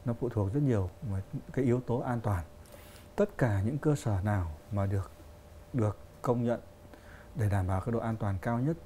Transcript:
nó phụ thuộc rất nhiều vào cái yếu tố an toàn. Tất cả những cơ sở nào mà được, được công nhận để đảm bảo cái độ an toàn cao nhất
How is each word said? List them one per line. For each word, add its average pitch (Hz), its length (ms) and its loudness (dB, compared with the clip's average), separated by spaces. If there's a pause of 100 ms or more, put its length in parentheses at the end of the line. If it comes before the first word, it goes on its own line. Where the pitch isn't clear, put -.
nó 120 160 0
phụ 127 80 0
thuộc 101 260 2
rất 147 80 4
nhiều 107 280 4 (200)
vào 95 100 -2 (320)
cái 131 120 2
yếu 123 160 4
tố 120 180 0
an 127 220 0
toàn. 98 240 0 (720)
Tất 202 220 2
cả 104 240 4
những 135 160 0
cơ 151 160 4
sở 110 300 0
nào 98 260 2 (220)
mà 101 140 2
được, 98 240 -2 (640)
được 107 260 2 (240)
công 123 220 2
nhận 117 160 0 (760)
để 107 140 2
đảm 95 180 2
bảo 95 140 2
cái 120 120 -2
độ 117 60 2
an 113 180 -2
toàn 101 260 0
cao 120 160 2
nhất 147 260 2